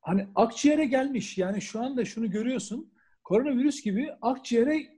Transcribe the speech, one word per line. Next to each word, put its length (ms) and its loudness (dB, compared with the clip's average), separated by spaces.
hani 340 0
akciğere 500 4
gelmiş, 540 -2
yani 220 -2
şu 200 -8
anda 240 -2
şunu 260 -4
görüyorsun, 640 -4
koronavirüs 580 2
gibi 280 0
akciğere 640 0